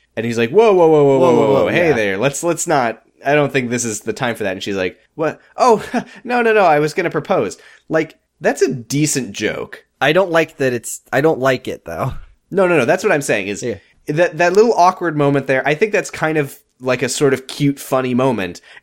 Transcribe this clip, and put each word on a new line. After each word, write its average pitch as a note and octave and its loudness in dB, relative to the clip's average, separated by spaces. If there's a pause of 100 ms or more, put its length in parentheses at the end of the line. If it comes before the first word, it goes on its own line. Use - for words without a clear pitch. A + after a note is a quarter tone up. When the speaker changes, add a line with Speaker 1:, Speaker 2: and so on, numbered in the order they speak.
(160)
Speaker 1:
and A2+ -6
he's A#2 -4
like, A#2 0
"Whoa, G#3 4
whoa, E3+ 6
whoa, D3+ 6
whoa, C3+ 4
whoa, - -
Speaker 2:
Whoa, B2+ 4
Speaker 1:
whoa, A2 2
Speaker 2:
whoa, F2 2
Speaker 1:
whoa, F2+ 0
hey E3 2
Speaker 2:
yeah. C3+ 2
Speaker 1:
there, G2+ -2
let's, B2+ -2
let's E3+ -2
not, C3 0 (220)
I C#3+ 2
don't D3 2
think B2 -2
this B2 -4
is G#2+ -6
the A2+ -6
time A#2+ -4
for A2 -6
that." F#2+ -2
And G2 -8
she's G2+ -4
like, F#2 -4 (140)
"What? D3+ -4 (160)
Oh, A3+ 2 (320)
<laughs> - -20
no, A#3+ -2
no, A3+ 2
no, G#3+ 4
I D#3 4
was D3+ 0
gonna E3+ -2
propose." D3 -2 (320)
Like, D#3+ -2 (220)
that's A3+ 0
a F#4 0
decent C3 -4
joke. - -8 (140)
Speaker 2:
I C#3 2
don't F3+ 2
like E3 0
that C3 0
it's, - -8 (120)
I C3 2
don't D3+ 2
like C3 0
it, E2 -10
though. E2+ -6 (380)
Speaker 1:
No, F3+ 2
no, E3+ 2
no, B2 2
that's E3 0
what G#3 0
I'm D3 0
saying G#2 -2
is G2 -8
Speaker 2:
Yeah. A#2 -6 (280)
Speaker 1:
that, D#3+ -2
that F3 2
little A3 4
awkward F3 0
moment C#3+ 0
there, C3 0
I D3 0
think G#3 -2
that's G3 -2
kind D#3+ -2
of, C#3 -4 (220)
like, B2+ -2
a B2 -2
sort C3+ 2
of - -8
cute, C#3+ -2
funny B2+ -2
moment, A2+ 0 (220)